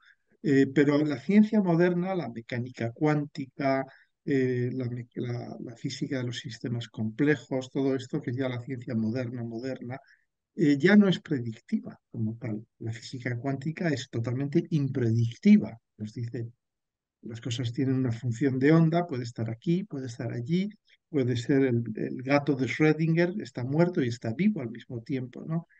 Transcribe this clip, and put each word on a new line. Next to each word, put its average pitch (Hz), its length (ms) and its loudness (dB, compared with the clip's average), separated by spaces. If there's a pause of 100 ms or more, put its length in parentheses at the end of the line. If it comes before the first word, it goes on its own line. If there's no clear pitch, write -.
(420)
Eh, 135 300 4
pero 147 320 4
la 151 140 -2
ciencia 214 420 4
moderna, 180 540 2
la 156 140 -4
mecánica 117 640 -6
cuántica, 143 920 -2 (400)
eh, 127 480 0
la 131 160 -4
me-, 120 280 -8
la, 120 440 -8
la - 160 -12
física 135 420 -6
de 123 60 -6
los 120 140 -6
sistemas 120 500 -8
complejos, 131 840 0
todo 135 260 0
esto 127 260 -6
que 135 80 -6
es 120 60 -4
ya 135 120 -2
la 123 120 -6
ciencia 127 340 -8
moderna, 117 480 -2
moderna, 123 560 -8 (560)
eh, 147 240 4
ya 190 180 6
no 202 120 10
es 165 120 2
predictiva - 800 -6 (100)
como 113 260 -4
tal. 110 280 -8 (160)
La 113 120 -6
física 120 460 -8
cuántica 139 520 -4
es 135 200 -4
totalmente 127 600 -2
impredictiva. 123 1080 2 (220)
Nos 107 160 -10
dice, 117 340 -8 (720)
las 113 180 -12
cosas 120 320 -4
tienen 131 240 0
una 127 160 0
función 131 480 -2
de 143 120 6
onda, 165 360 4
puede 123 160 -6
estar 113 260 -6
aquí, 170 340 0
puede 135 220 -8
estar 120 260 -8
allí, 165 360 -2 (400)
puede 127 280 0
ser 135 280 2
el, 117 180 2 (140)
el 131 260 -6
gato 143 320 2
de 127 120 -2
Schrödinger, 160 760 2
está 123 220 -8
muerto 160 380 2
y 123 60 0
está 117 260 -4
vivo 190 260 0
al 117 100 -6
mismo 113 320 -12
tiempo, 127 420 -8
¿no? 165 220 -4 (140)